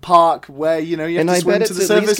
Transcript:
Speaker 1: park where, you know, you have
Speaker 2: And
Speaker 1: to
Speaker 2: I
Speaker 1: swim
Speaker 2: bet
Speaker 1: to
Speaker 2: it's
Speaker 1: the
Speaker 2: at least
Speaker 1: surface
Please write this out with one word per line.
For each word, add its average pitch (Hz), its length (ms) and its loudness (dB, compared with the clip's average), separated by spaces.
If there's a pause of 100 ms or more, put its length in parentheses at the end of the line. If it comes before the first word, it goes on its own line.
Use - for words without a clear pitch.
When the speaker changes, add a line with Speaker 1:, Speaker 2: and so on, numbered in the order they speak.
Speaker 1:
park 165 440 2
where, 156 340 -4
you 160 160 -4
know, 156 120 -6
you 170 100 -4
have 175 40 0
Speaker 2:
And 165 80 0
Speaker 1:
to 180 60 2
Speaker 2:
I 180 40 2
Speaker 1:
swim 196 200 0
Speaker 2:
bet 220 100 0
Speaker 1:
to 190 40 -8
Speaker 2:
it's 185 140 -2
Speaker 1:
the 208 80 2
Speaker 2:
at 214 60 6
least 208 80 -2
Speaker 1:
surface 208 100 0